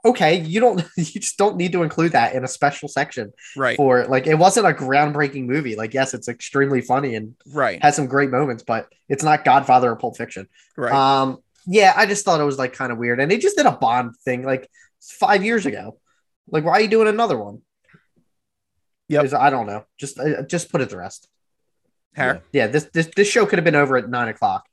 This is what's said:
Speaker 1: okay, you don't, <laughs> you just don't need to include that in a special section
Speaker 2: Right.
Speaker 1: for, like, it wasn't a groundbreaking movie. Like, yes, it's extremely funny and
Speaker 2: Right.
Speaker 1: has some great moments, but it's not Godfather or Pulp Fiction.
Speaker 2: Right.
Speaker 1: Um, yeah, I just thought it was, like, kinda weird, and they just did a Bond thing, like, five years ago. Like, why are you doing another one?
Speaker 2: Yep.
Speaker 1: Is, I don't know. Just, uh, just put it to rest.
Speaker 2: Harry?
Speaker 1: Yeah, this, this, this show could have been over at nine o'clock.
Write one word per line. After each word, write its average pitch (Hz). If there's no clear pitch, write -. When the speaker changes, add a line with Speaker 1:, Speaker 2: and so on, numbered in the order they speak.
Speaker 1:
okay, 185
you 165
don't, 214
<laughs> -
you 175
just -
don't 202
need 180
to 180
include 160
that -
in 131
a 127
special 143
section 131
Speaker 2:
Right. 127
Speaker 1:
for, 127
like, 131
it 156
wasn't 190
a 165
groundbreaking 143
movie. 127
Like, 110
yes, 131
it's 117
extremely 139
funny 135
and 110
Speaker 2:
Right. 123
Speaker 1:
has 147
some 143
great 135
moments, 127
but 113
it's 139
not 151
Godfather 127
or 113
Pulp 113
Fiction. 95
Speaker 2:
Right. 120
Speaker 1:
Um, 135
yeah, 190
I 214
just 196
thought 170
it 147
was, 139
like, 127
kinda 123
weird, 120
and 143
they 220
just 392
did 285
a 180
Bond 120
thing, 127
like, 131
five 196
years 220
ago. 101
Like, 156
why 165
are 208
you 220
doing 220
another 208
one? 104
Speaker 2:
Yep. 147
Speaker 1:
Is, 131
I 139
don't 123
know. 104
Just, -
uh, 147
just 165
put 165
it 117
to 98
rest. -
Speaker 2:
Harry? 135
Speaker 1:
Yeah, 120
this, 151
this, 165
this 202
show 220
could 196
have 165
been 165
over 139
at 117
nine 120
o'clock. 104